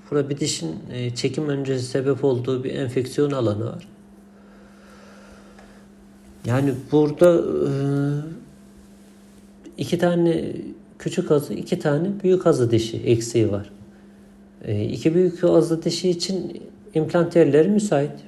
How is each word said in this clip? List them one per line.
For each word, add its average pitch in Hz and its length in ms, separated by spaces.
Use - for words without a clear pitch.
burada 143 200
bir 143 80
dişin, 156 360
e, 120 220
çekim 147 340
öncesi 135 360
sebep 135 400
olduğu 127 400
bir 135 100
enfeksiyon 135 560
alanı 113 360
var. - 220
Yani 135 260
burada, 151 440
e, 147 340
iki 170 200
tane 170 540
küçük 175 320
azı, 143 240
iki - 240
tane 156 300
büyük 185 240
azı 131 240
dişi 113 260
eksiği 113 560
var. 98 180
E, 107 200
iki - 300
büyük 180 300
azı 165 380
dişi 180 280
için 175 520
implant 165 420
yerleri 156 320
müsait. 151 440